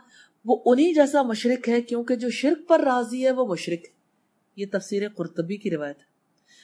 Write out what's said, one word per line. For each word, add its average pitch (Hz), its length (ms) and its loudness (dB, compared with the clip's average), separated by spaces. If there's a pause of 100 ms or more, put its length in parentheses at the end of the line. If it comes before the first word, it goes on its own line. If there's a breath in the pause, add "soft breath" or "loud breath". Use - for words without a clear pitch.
(460 soft breath)
"وہ 233 200 2
انہی 285 280 4
جیسا 285 280 4
مشرک 240 480 -2
ہے، 240 120 2
کیونکہ 240 340 -4
جو 233 140 -4
شرک 302 380 -2
پر 320 120 6
راضی 254 460 0
ہے 262 60 4
وہ 254 160 0
مشرک 170 320 -6
ہے۔" - 140 -20 (600)
یہ 196 160 -8
تفسیر 202 380 -4
قرطبی 170 480 -6
کی 202 140 -6
روایت 147 260 -6
ہے۔ - 140 -20 (520 soft breath)